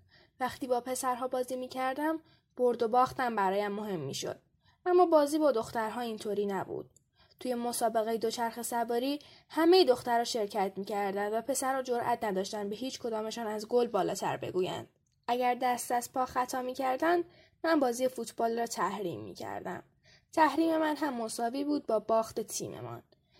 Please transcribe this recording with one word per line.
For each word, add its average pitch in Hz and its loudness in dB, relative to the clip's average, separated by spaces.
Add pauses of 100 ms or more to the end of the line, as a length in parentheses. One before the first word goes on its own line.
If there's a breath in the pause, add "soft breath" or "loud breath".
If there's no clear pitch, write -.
(400 soft breath)
وقتی 254 -4
با 247 2
پسرها 254 -2
بازی 254 -2
می‌کردم، 262 -2 (360 soft breath)
برد 240 2
و 233 2
باختم 247 2
برایم 202 2
مهم 202 -4
می‌شد. - -6 (460 soft breath)
اما 359 8
بازی 302 4
با 302 4
دخترها 220 -4
اینطوری 208 -4
نبود. 190 -6 (500 soft breath)
توی 247 -4
مسابقهٔ 233 0
دوچرخه 226 -4
سواری 240 -2 (300 loud breath)
همهٔ 339 8
دخترها 240 4
شرکت 208 -2
می‌کردند 202 -2
و 226 0
پسرها 262 -2
جرأت 240 -2
نداشتند 202 -2
به 208 -6
هیچ 262 -8
کدامشان 220 -4
از 214 -6
گل 240 4
بالاتر 180 0
بگویند. - -4 (400)
اگر 247 2
دست 247 -2
از 240 -2
پا 254 0
خطا 254 -2
می‌کردند، 262 0 (400 loud breath)
من 320 4
بازی 254 2
فوتبال 233 -2
را 233 0
تحریم 185 -4
می‌کردم. 101 -8 (500 soft breath)
تحریم 320 4
من 311 0
هم 269 -4
مساوی 240 -4
بود 294 -2
با 220 2
باخت 226 0
تیممان. - -8 (380 soft breath)